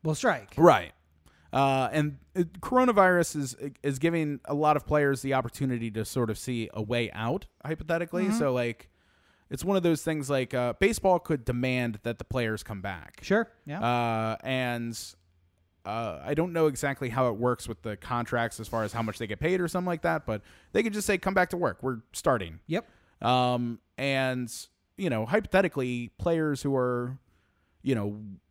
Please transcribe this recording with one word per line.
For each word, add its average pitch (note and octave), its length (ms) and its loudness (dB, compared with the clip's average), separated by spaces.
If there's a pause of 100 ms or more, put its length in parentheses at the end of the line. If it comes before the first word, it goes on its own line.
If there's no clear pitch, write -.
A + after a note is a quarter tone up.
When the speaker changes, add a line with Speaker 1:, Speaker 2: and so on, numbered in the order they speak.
Speaker 1:
we'll D#3 120 -2
strike. C#3+ 400 0
Speaker 2:
Right. C3 380 8 (580)
Uh, C3+ 400 2
and D3 260 0 (180)
it, F3 260 -2
coronavirus G3 720 6
is, C3+ 200 -4 (260)
is C3+ 180 -2
giving D#3+ 460 0
a D3 80 -4
lot D3+ 240 4
of - 80 -4
players C#3+ 360 2
the C3+ 120 -2
opportunity B2 560 -2
to G#2+ 160 -4
sort A#2+ 240 0
of G#2 80 -4
see A#2 360 -4
a A2 80 -6
way A2+ 320 -2
out, A#2 340 -4 (180)
hypothetically. E3 600 -2
Speaker 1:
Mm-hmm. G#3+ 120 0
Speaker 2:
So, C#3+ 160 2
like, A#2+ 360 -4 (600)
it's C#3 160 -8
one G3 100 2
of F#3 80 4
those E3 200 2
things, D3+ 260 -2
like, C3 240 0
uh, B2 260 0
baseball F#3+ 400 4
could C#3 260 -2
demand B2 580 0
that A#2 160 -4
the - 60 -12
players A2+ 380 -2
come G2+ 180 -10
back. F#2 420 -10
Speaker 1:
Sure. G#3+ 260 2 (160)
Yeah. D#3 160 -8
Speaker 2:
Uh, A#2 600 0
and, A#2+ 540 -4 (880)
uh, G#2 380 -4
I B2+ 100 -4
don't E3 200 0
know D#3+ 140 4
exactly C3+ 420 -2
how B2 200 2
it G#2+ 80 -2
works B2 300 0
with A#2 140 -10
the G#2 140 -6
contracts A#2 640 -2
as A2 80 -10
far A2+ 160 -2
as G#2 100 -2
how A#2 80 -4
much A2 180 -4
they A#2 80 -4
get G2+ 120 -6
paid F3+ 220 0
or E3+ 60 0
something F3+ 200 -2
like E3+ 140 -4
that, E3 240 0
but G#2+ 160 -4 (320)
they A3+ 100 4
could A3 100 0
just G#3 140 -2
say, G3 100 2
"Come F#3 160 -2
back F3+ 180 4
to F3+ 60 -4
work. C#3+ 240 -2
We're B2 200 -4 (120)
starting." F#2 540 0
Speaker 1:
Yep. E3+ 200 -4 (340)
Speaker 2:
Um, B2 580 2 (180)
and, C3 560 -2 (440)
you F#3+ 120 -2
know, A2+ 160 0
hypothetically, C3+ 920 0
players D#3 440 0
who C#3 140 0
are, B2 420 0 (640)
you C3 140 0
know G#2 260 -4 (300)